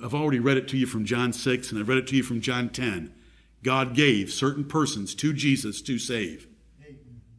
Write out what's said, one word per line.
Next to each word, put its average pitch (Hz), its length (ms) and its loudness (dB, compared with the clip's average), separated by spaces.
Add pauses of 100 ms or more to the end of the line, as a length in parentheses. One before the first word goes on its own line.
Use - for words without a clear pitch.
I've 120 100 -6
already 147 260 2
read 135 180 4
it 131 100 -2
to 131 100 -2
you 127 80 2
from 107 180 -2
John 120 300 0
six, 127 380 -2
and 107 80 -4
I've 104 100 -2
read 131 80 4
it 131 100 0
to 135 80 0
you 131 60 6
from 120 200 -2
John 123 280 -2
ten. 101 420 -4 (520)
God 131 320 0
gave 120 360 4
certain 139 340 0
persons 139 500 -2
to 151 180 0
Jesus 135 480 0
to 127 160 -4
save. 107 480 -6 (920)